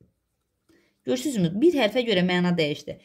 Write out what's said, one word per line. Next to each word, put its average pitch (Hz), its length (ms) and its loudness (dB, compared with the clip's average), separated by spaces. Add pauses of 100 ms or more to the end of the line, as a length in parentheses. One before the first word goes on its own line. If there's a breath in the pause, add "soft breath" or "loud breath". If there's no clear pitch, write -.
(1040 soft breath)
Görürsünüzmü? 233 560 -2
Bir 330 160 4
hərfə 254 240 0
görə 214 240 0
məna 180 320 0
dəyişdi. 147 380 -4 (100)